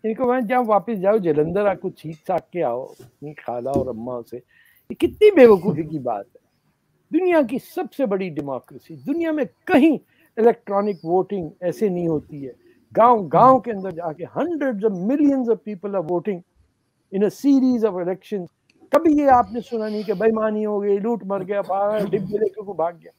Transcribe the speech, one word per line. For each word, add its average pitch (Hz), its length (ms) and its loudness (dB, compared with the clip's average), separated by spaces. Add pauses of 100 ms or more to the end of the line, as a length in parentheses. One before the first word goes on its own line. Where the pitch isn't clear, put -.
इनको 226 200 -2
वहाँ 254 160 0
जाओ, 247 240 0
वापस 214 300 2
जाओ, 202 240 2
जलंधर 170 480 0
आपको 185 240 -2
छींक 160 260 -14
छाक 170 360 -6
के 175 100 -4
आओ 123 240 -4
अपनी - 480 -18
खाला 123 360 -8
और 135 180 -2
अम्मा 120 420 -10
से। 120 60 -14
ये - 580 -20
कितनी - 360 4
बेवकूफ़ी 202 540 6
की 151 140 -8
बात 113 280 -6 (100)
है। - 40 -20 (720)
दुनिया 339 300 2
की 247 160 -4
सबसे - 480 -6
बड़ी 190 240 -4
democracy, 139 680 -12
दुनिया 311 360 -4
में 302 140 -2 (200)
कहीं 311 320 4 (400)
electronic 208 680 0
voting 180 460 -2 (120)
ऐसे 180 260 -2
नहीं 175 200 -2
होती 147 340 -6
है। 123 120 -14 (380)
गांव-गांव 226 680 4
के 240 100 -8
अंदर 190 200 -8
जाके 165 340 -10
hundreds 277 600 -4
of 214 80 2 (160)
millions 277 400 2
of 220 100 0 (100)
people 202 240 -10
are 175 200 -4
voting 175 300 -4 (720)
in 196 80 0
a - 220 -2
series 254 400 4
of 202 100 0
elections। 180 520 -6 (500)
कभी 311 240 4
ये 285 60 2
आपने 240 340 4
सुना 214 280 -6
नहीं 214 160 -6
कि 208 80 -4
बेईमानी 214 500 0
हो 208 180 -2
गई, 202 180 0
लूट 208 260 -2
मर 190 200 -6
गया, 202 180 -4
पा-, 202 480 -2
डिब्बे 208 280 -4
लेके 214 240 -4
को 196 120 -12
भाग 165 220 -4
गया। 165 220 -20